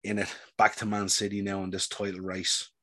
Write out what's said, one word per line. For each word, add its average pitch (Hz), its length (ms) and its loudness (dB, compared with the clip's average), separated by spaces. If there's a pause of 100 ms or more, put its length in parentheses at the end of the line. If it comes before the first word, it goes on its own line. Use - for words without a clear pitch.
In 104 160 0
it. 92 140 -2 (240)
Back 107 200 8
to 113 80 -4
Man 104 240 0
City 101 320 2
now 98 220 -2
in 92 60 -4
this 92 180 -4
title 95 340 -4
race. 92 480 -2 (140)